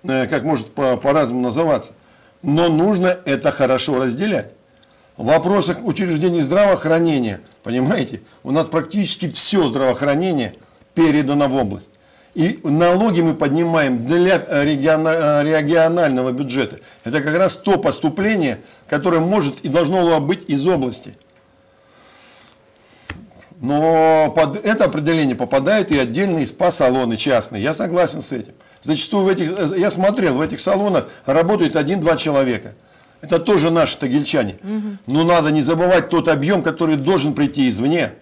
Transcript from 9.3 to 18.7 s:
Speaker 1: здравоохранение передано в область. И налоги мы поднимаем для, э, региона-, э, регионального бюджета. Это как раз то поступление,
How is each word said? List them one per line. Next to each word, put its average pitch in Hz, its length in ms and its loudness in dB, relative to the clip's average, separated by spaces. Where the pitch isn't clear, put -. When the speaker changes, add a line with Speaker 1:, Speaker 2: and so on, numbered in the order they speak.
Speaker 1:
здравоохранение 135 840 -2
передано 147 540 2
в 131 80 -2
область. 98 340 -4
И 175 240 0
налоги 175 580 2
мы 160 140 0
поднимаем 147 720 0
для, 175 300 4
э, 143 280 -2
региона-, 156 760 2
э, - 0 -
регионального 156 880 2
бюджета. 127 460 -4
Это 143 180 -2
как 151 160 -2
раз 180 200 2
то 196 220 0
поступление, 160 840 -2